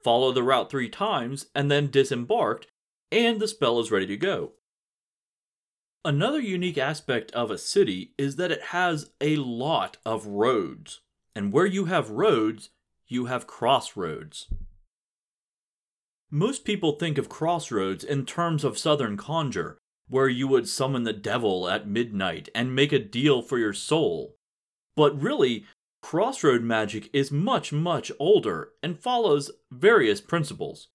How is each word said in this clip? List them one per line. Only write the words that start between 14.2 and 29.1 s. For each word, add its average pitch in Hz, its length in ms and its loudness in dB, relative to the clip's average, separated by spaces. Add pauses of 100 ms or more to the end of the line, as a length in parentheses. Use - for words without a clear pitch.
Most 202 340 -2
people 196 280 0
think 156 260 -2
of - 100 -4
crossroads 120 720 -2
in 139 220 -4
terms 160 400 -2
of - 140 -2
Southern 139 380 0
conjure, 117 640 -6 (300)
where 131 200 2
you 127 200 -2
would 127 200 2
summon 135 340 -2
the 113 100 -2
devil 101 560 -2
at 104 200 -2
midnight 101 680 -2
and 127 200 -2
make 143 180 2
a 139 60 4
deal 123 440 2
for 127 160 -4
your 110 140 0
soul. 104 640 -2 (580)
But 147 260 4
really, 139 460 2 (360)
crossroad 160 600 2
magic 110 500 -2
is 139 200 0
much, 175 400 0
much 151 460 -2
older 127 520 2 (120)
and 175 160 -6
follows 208 520 2 (200)